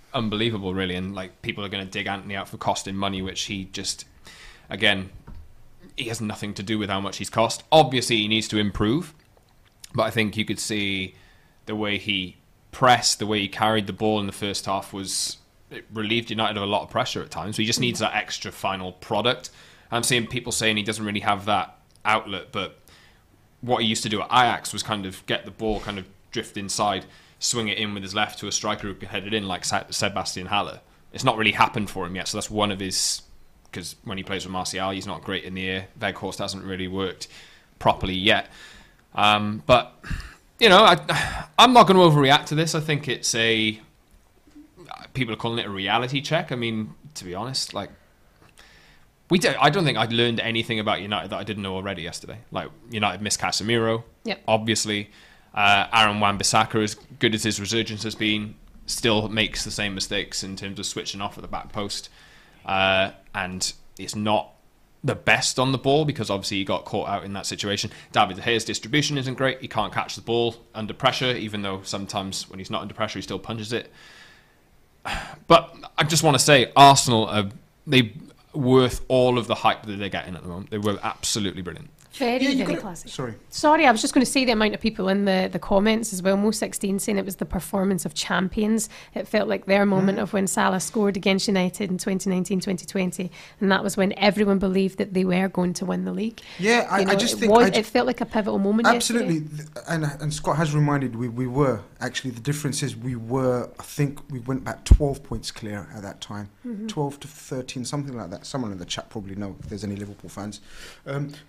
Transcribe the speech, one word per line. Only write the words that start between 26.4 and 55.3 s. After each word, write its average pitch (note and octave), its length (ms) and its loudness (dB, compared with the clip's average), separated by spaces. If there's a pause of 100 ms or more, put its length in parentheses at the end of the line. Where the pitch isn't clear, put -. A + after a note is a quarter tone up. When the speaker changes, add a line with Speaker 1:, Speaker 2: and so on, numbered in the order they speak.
Speaker 1:
inside, G2 480 -2 (340)
swing A2+ 300 -2
it G2+ 80 -2
in G#2 160 -4
with G2 100 -8
his F#2+ 100 -10
left G#2 260 -2
to G#2 80 -8
a G2 40 -6
striker G#2+ 360 -4
who G2 60 -8
could G2 160 -14
head G2 160 -6
it G2+ 80 -4
in, G#2 140 -2
like F2+ 160 -4
Sa-, - 260 -2
Sebastian F#2+ 580 -4
Haller. G2 340 -2 (320)
It's G#2+ 100 -8
not B2 140 4
really A2 160 4
happened A2 360 2
for F#2 160 -8
him F2 100 -8
yet, F2+ 120 -8
so G#2+ 100 -6
that's G2+ 140 -8
one G#2 200 0
of F#2+ 80 -6
his, - 420 -4 (500)
'cause F2 320 -12
when G2+ 140 -10
he F#2+ 60 -8
plays F#2 220 -6
with F#2 60 -10
Martial, F#2 400 -4
he's G2 160 -8
not E2 160 -10
great F#2 220 -6
in F#2 80 -10
the F#2 140 -6
air. F#2+ 200 -6 (120)
Weghorst G2 400 -6
hasn't F#2+ 260 -8
really F#2+ 240 -6
worked F#2 380 -6 (520)
properly F#2+ 360 0
yet. G2 340 4 (640)
Um, G#2 520 2
but, - 380 2 (560)
you A#3 100 8
know, F#3 140 12
I, E3+ 640 4 (120)
I'm B3 160 10
not A3+ 140 12
gonna F#3+ 120 8
overreact D3 480 8
to D3+ 80 -4
this. D#3+ 200 0
I D#3+ 60 0
think D3+ 260 -2
it's - 280 -2
a, A2 440 2 (1300)
people A#2 200 -4
are G#2+ 40 -6
calling A#2 220 -4
it - 60 -6
a G#2 40 -8
reality A2 520 0
check. D#3+ 300 -2
I C3+ 40 -4
mean, A2+ 380 -4 (220)
to - 80 -14
be F2+ 100 -12
honest, A#2+ 400 -6
like, G2+ 160 -8 (1400)
we F3+ 100 4
don't, C#3 220 0
I D3 80 8
don't E3+ 160 2
think B2 120 0
I'd A2+ 160 0
learned A#2 260 2
anything A2+ 400 -2
about G#2 220 0
United G2 300 -4
that G2+ 60 -4
I G2 60 -6
didn't G#2 200 -6
know F#2+ 120 -4
already F#2+ 280 -6
yesterday. - 340 -12 (140)
Like, E2 180 -6 (220)
United G#2 300 -2
missed G#2 180 -2
Casemiro, A2+ 640 0 (200)
Speaker 2:
Yep. - 240 -6
Speaker 1:
obviously. D3+ 640 0 (440)